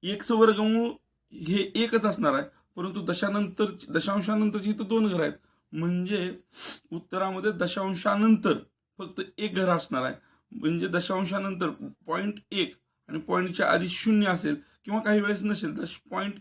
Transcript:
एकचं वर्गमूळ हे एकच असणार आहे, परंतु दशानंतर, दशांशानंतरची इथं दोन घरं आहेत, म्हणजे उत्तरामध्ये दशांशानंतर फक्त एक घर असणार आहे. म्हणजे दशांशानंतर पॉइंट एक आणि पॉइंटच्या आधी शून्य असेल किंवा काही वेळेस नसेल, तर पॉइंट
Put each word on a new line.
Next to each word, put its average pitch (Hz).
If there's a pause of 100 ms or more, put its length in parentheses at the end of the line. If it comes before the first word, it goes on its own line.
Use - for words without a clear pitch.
एकचं 208
वर्गमूळ 220 (440)
हे 185
एकच 226
असणार 160
आहे, 139 (280)
परंतु 180
दशानंतर, 202 (180)
दशांशानंतरची 202
इथं 214
दोन 220
घरं 175
आहेत, 147 (360)
म्हणजे 180 (560)
उत्तरामध्ये 185
दशांशानंतर 196 (420)
फक्त 170 (160)
एक 202
घर 185
असणार 165
आहे. 131 (360)
म्हणजे 170
दशांशानंतर 185 (360)
पॉइंट 202 (120)
एक 175 (300)
आणि 160
पॉइंटच्या 180
आधी 175
शून्य 208
असेल 165 (280)
किंवा 208
काही 208
वेळेस 202
नसेल, 202
तर - (240)
पॉइंट 196